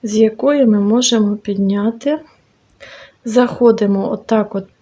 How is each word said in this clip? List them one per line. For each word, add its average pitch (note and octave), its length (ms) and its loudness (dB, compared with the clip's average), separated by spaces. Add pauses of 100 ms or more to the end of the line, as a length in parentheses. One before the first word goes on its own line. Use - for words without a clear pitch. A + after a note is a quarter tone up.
з G#3+ 140 -4
якої B3 500 2
ми G#3 140 2
можемо G#3+ 560 0
підняти. G#3 800 -2 (1040)
Заходимо A3 880 0
отак G#3+ 420 -4
от F#3+ 100 -6 (180)